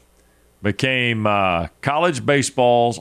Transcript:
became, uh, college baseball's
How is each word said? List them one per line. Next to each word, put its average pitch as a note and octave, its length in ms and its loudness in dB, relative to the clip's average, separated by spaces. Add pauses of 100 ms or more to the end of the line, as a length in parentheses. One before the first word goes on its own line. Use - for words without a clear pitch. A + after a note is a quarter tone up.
(640)
became, A#2+ 640 -2
uh, F#2 400 0 (140)
college D3 440 -2
baseball's A#2+ 760 0